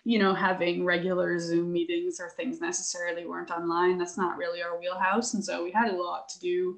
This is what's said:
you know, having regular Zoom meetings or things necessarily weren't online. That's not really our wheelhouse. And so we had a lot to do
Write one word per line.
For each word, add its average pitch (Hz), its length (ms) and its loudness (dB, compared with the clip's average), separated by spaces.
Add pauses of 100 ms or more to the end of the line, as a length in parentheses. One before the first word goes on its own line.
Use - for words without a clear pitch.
you 233 140 4
know, 190 160 6
having 175 500 2
regular 175 540 2
Zoom 170 320 0
meetings 175 480 -2
or 175 100 -8
things 330 320 -6
necessarily 175 640 -4
weren't 175 240 -8
online. 175 480 2
That's 175 180 -4
not 180 220 0
really 175 240 -4
our 170 180 -4
wheelhouse. 185 540 0
And 196 100 -2
so 175 200 -4
we 175 80 -4
had 214 200 2
a 185 60 0
lot 175 320 -4
to - 100 -14
do 180 380 -2